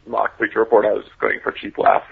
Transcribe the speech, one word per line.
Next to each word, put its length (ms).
mock 300
Bleacher 220
Report. 260
I 80
was 140
just 120
going 240
for 80
cheap 280
laughs 340